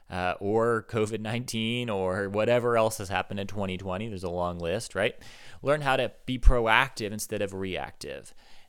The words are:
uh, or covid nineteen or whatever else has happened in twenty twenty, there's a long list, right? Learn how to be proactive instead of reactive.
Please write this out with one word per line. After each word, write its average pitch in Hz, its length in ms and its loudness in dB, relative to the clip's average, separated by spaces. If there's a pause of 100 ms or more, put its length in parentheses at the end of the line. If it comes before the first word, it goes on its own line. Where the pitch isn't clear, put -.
uh, 90 300 -2
or 113 480 2
covid 110 320 0
nineteen 117 680 -4
or 95 400 0
whatever 117 480 4
else 110 220 2
has 98 100 -8
happened 98 300 -2
in 98 80 -4
twenty 95 280 -4
twenty, 95 320 -6
there's 95 160 -8
a 90 60 -4
long 87 300 -2
list, 87 340 -4
right? 104 220 0 (460)
Learn 147 200 0
how 135 160 2
to 127 140 0 (140)
be 127 120 -2
proactive 117 760 6
instead 107 300 -4
of 98 120 -2
reactive. 73 800 -8 (360)